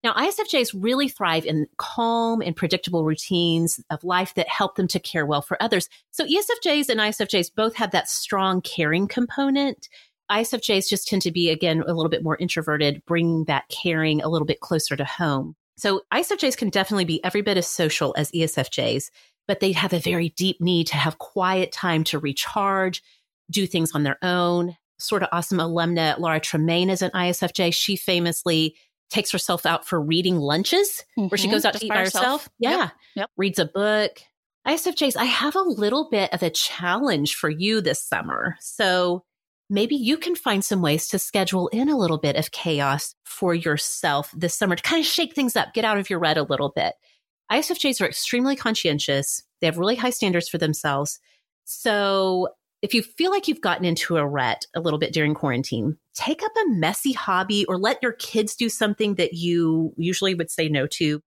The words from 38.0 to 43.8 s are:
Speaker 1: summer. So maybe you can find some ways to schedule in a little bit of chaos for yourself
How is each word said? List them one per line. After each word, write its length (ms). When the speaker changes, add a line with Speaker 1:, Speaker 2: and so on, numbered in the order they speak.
Speaker 1:
summer. 580
So 640
maybe 240
you 220
can 180
find 300
some 180
ways 260
to 100
schedule 500
in 220
a 80
little 200
bit 180
of 140
chaos 640
for 300
yourself 840